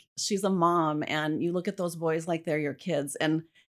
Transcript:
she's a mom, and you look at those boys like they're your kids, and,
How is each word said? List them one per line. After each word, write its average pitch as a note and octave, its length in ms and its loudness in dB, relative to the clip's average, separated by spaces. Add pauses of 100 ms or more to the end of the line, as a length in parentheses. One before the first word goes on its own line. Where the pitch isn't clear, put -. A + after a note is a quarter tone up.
(180)
she's G3+ 260 -2
a G3 60 2
mom, E3+ 580 4
and D#3 360 -2
you E3+ 80 0
look F3+ 160 -2
at G3 100 -6
those F3 180 -4
boys D#3+ 320 -2
like E3 180 -2
they're D#3 140 0
your C#3+ 140 -2
kids, C#3+ 420 -2
and, D#3+ 280 2 (340)